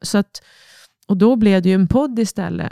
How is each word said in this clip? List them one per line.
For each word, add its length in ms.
så 160
att, 240
och 100
då 180
blev 260
det 80
ju 60
en 120
podd 320
istället. 520